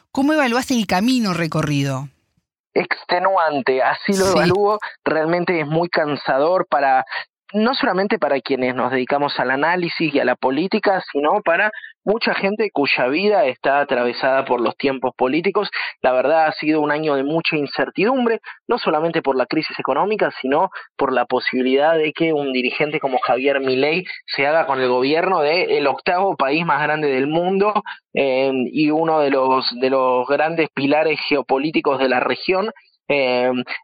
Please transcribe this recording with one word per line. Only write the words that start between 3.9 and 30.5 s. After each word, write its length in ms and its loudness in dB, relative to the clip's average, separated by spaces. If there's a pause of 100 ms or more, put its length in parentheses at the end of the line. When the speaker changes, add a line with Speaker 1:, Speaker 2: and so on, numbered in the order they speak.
Speaker 2:
lo 140 2
Speaker 1:
Sí. 100 2
Speaker 2:
evalúo. 420 2 (260)
Realmente 560 0
es 60 -4
muy 220 0
cansador 840 0
para, 340 2 (480)
no 220 0
solamente 460 -2
para 200 0
quienes 340 -2
nos 180 -2
dedicamos 480 0
al 100 -2
análisis 640 0
y 60 2
a 40 0
la 120 0
política, 680 0 (100)
sino 320 0
para 280 0 (320)
mucha 300 0
gente 380 -2
cuya 340 0
vida 380 2
está 340 0
atravesada 640 0
por 160 0
los 160 -2
tiempos 400 -2
políticos. 520 0 (320)
La 100 2
verdad 360 2
ha 60 0
sido 280 0
un 100 0
año 240 0
de 80 0
mucha 340 -2
incertidumbre, 840 -2 (260)
no 120 0
solamente 440 -2
por 140 0
la 100 0
crisis 320 -4
económica, 600 0
sino 300 0 (260)
por 160 0
la 140 2
posibilidad 720 2
de 160 0
que 200 0
un 200 -2
dirigente 460 -2
como 200 -2
Javier 420 0
Milei 440 0 (220)
se 220 -2
haga 180 2
con 140 -2
el 80 2
gobierno 540 2
de 360 2
el 80 0
octavo 500 0
país 300 0
más 160 0
grande 240 0
del 220 2
mundo, 440 2 (420)
eh, 360 2 (220)
y 180 2
uno 300 2
de 100 2
los, 340 2 (160)
de 100 2
los 360 2
grandes 480 0